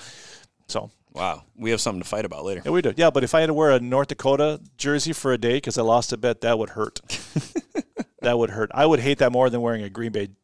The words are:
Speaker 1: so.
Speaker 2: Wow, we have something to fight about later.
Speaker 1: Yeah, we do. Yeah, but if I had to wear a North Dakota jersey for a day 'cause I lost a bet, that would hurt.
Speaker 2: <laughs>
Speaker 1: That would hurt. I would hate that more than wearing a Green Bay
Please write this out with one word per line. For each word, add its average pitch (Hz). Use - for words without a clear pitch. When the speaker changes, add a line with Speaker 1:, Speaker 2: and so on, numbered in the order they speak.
Speaker 1:
so. -
Speaker 2:
Wow, 85
we 113
have 113
something 95
to -
fight 107
about 76
later. 95
Speaker 1:
Yeah, 147
we 175
do. 113
Yeah, 165
but 131
if 120
I 160
had 160
to 156
wear 151
a 131
North 131
Dakota 143
jersey 147
for 135
a 120
day 120
'cause -
I 120
lost 113
a 123
bet, 117
that 117
would 107
hurt. -
Speaker 2:
<laughs> -
Speaker 1:
That 120
would 117
hurt. 107
I 143
would 156
hate 135
that 131
more 127
than 120
wearing 117
a 101
Green 110
Bay 101